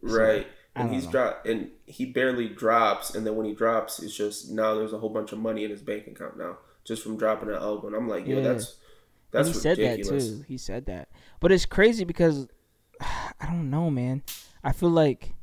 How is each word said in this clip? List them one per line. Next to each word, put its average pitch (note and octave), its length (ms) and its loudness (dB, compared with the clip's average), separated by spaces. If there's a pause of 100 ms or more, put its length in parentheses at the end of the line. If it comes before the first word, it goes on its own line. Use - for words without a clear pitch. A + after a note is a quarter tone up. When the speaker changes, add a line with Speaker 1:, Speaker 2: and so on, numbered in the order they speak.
Speaker 1:
So, A2+ 160 4
Speaker 2:
Right. G#2+ 240 4 (280)
Speaker 1:
I B2 60 -6
Speaker 2:
And A#2+ 80 0
Speaker 1:
don't A2+ 60 -2
Speaker 2:
he's C3 100 -2
Speaker 1:
know. F2 60 -10
Speaker 2:
dropped, B2 360 0
and A2 240 -2 (140)
he - 220 -6
barely B2+ 420 0
drops, A2 680 2
and A2 120 -2
then G#2+ 100 -2
when A2 100 -2
he G#2+ 60 -4
drops, A2+ 500 0
it's G#2+ 140 -10
just, G#2 340 -6
now A2 240 0
there's A2 200 -2
a G#2 40 -8
whole A2 120 -4
bunch G#2+ 220 -4
of A2 60 -10
money A2 260 -4
in G#2 60 -6
his G#2 120 -12
bank G#2+ 240 -8
account - 320 -14
now, F2 180 -10 (280)
just A2+ 180 -8
from G#2+ 160 -8
dropping G#2+ 320 0
an G2+ 60 -4
album. G#2 380 -6
I'm A#2 140 -4
like, F#2+ 180 -6
yo, C3 120 0
Speaker 1:
Yeah. - 20 0
Speaker 2:
that's A#2 360 -2 (560)
that's D3+ 160 2
Speaker 1:
He E3 60 -2
said - 240 2
that, A2+ 180 2
Speaker 2:
ridiculous. A#2+ 340 -2
Speaker 1:
too. C#3 160 -12
He B2+ 120 -10
said A#2+ 280 -8
that. F2 220 -10 (320)
But F3 120 8
it's F#3 140 6
crazy G#3+ 380 6
because, D#3+ 440 2 (260)
<sighs> - 260 -20
I - 320 -4 (140)
don't D#3+ 240 -2
know, D#3+ 200 2
man. C3 320 -2 (400)
I C3 100 0
feel F3 180 4
like D#3 520 4